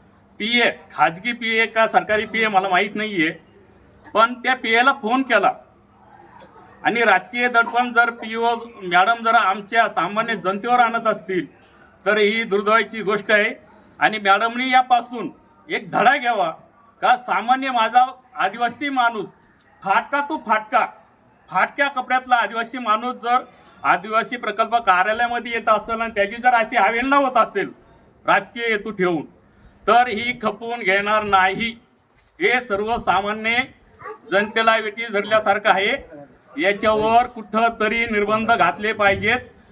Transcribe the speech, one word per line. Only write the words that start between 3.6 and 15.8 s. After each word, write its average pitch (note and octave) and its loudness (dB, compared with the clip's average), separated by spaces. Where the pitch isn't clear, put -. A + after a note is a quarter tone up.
पण A3+ 4
त्या B3 -2
पीएला B3 2
फोन C4 -2
केला." G#3+ 2
आणि G#3+ 0
राजकीय A#3 2
दडपण A#3 0
जर A#3 4
पीओ A#3 -2
मॅडम G3 2
जर A3+ 4
आमच्या A3+ 2
सामान्य G#3+ -2
जनतेवर G3+ 0
आणत A3+ 0
असतील, F#3 -2
तर G#3 2
ही G#3+ 2
दुर्दैवाची G#3+ 0
गोष्ट G3+ -2
आहे. G#3+ 2
आणि G#3 2
मॅडमनी A3+ 0
यापासून B3 0
एक F#3 -6